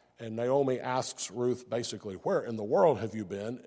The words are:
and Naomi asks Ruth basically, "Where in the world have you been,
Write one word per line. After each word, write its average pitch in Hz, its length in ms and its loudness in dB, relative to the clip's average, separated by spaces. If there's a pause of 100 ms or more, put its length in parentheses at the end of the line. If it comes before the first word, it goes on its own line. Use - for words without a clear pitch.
(180)
and 113 160 -8
Naomi 127 460 2
asks - 500 -4
Ruth 123 400 -2
basically, 107 460 -4
"Where 160 260 0
in 113 140 -6
the 107 80 -4
world 147 340 6
have 107 160 -4
you 107 100 -4
been, 101 420 -6